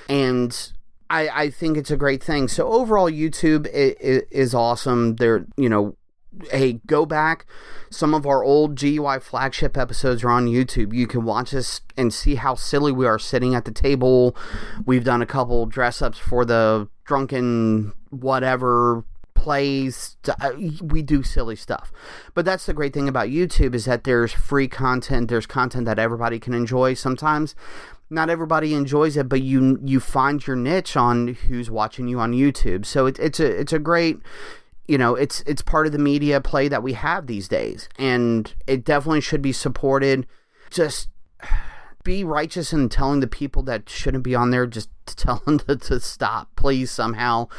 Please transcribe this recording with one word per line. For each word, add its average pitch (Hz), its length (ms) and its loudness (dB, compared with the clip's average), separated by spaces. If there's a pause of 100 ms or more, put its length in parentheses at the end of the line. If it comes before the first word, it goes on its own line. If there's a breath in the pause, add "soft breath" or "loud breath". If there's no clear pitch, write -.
And 127 480 0 (540)
I, 156 200 -2
I 147 200 -2
think 156 280 -2
it's 143 120 -6
a 147 80 0
great 139 260 0
thing. 143 240 0
So - 200 0
overall, 220 420 2
YouTube 156 640 0
i-, 139 260 2
i-, 131 300 2
is 131 240 0
awesome. 117 600 2
They're, 113 320 2 (100)
you 135 100 2
know, 104 280 0 (560)
hey, 131 340 0
go 151 200 2
back. 156 420 -2 (420 loud breath)
Some 156 240 0
of 147 140 0
our 139 160 4
old 147 320 4
G 139 160 0
U 147 160 -2
I 135 100 -2
flagship 131 580 -2
episodes 127 480 0
are 123 60 2
on 123 160 4
YouTube. 120 480 0
You 120 140 0
can 117 160 -2
watch 113 300 -4
us - 280 -4 (160)
and 123 160 0
see - 220 2
how 131 180 -2
silly 143 380 0
we 131 160 2
are 110 100 2
sitting 127 380 0
at 117 100 -2
the 117 60 -8
table. 127 680 4 (480 loud breath)
We've 127 180 2
done 120 200 0
a - 20 -2
couple 120 400 2
dress 120 360 -2
ups 120 180 0
for 123 260 2
the 110 440 2 (160)
drunken 117 880 0 (180)
whatever 127 920 0 (300)
plays. 139 840 0 (100)
Uh, - 240 -2 (300)
we 156 220 2
do 143 180 2
silly 117 340 0
stuff. - 360 -8 (420 loud breath)
But 175 120 0
that's 185 200 -2
the - 80 -2
great 147 200 -4
thing 143 140 -2
about 127 220 -2
YouTube, 143 460 2
is 113 100 -4
that 123 180 -2
there's 120 300 2
free 139 340 2
content. 127 640 0
There's 117 160 0
content 127 400 -2
that 110 140 0
everybody 117 400 -2
can 120 140 -6
enjoy. 123 420 0
Sometimes 151 580 -2 (560 loud breath)
not 160 200 -2
everybody 160 440 0
enjoys 147 440 2
it, 135 120 0
but 135 120 2
you, 131 420 4
you 135 160 2
find 139 460 0
your 135 100 -2
niche 147 420 -2
on 120 320 2 (180)
who's 120 220 0
watching 110 380 -4
you 123 120 -4
on 117 140 -2
YouTube. 123 520 2
So 135 200 0
it, 135 140 -2
it's - 200 -2
a, 165 60 2
it's 123 280 -2
a 160 60 2
great, 165 380 0 (720 loud breath)
you 147 100 4
know, 123 180 4
it's, 139 300 -2
it's 151 160 -2
part 156 240 2
of 156 60 0
the 147 80 -2
media 143 400 2
play 139 280 0
that 135 160 -2
we 131 100 -4
have 151 340 -4
these 101 200 -6
days, 57 500 -4
and 120 560 0 (140)
it 131 180 0
definitely 147 360 2
should 143 200 -2
be 139 100 0
supported. 135 760 0 (420 soft breath)
Just - 400 -2 (920 loud breath)
be 190 200 0
righteous 156 480 -4
in 143 160 2
telling 139 320 2
the 135 60 0
people 139 380 -2
that 120 260 -6
shouldn't 131 340 -2
be 127 120 0
on 120 160 2
there, 123 160 2
just 113 220 -10 (180)
to - 80 -10
tell - 280 0
them 147 160 2
<laughs> - 80 -10
to, 143 80 2
to 131 240 0
stop, - 560 -4
please, 131 360 4
somehow. 117 560 -2 (120)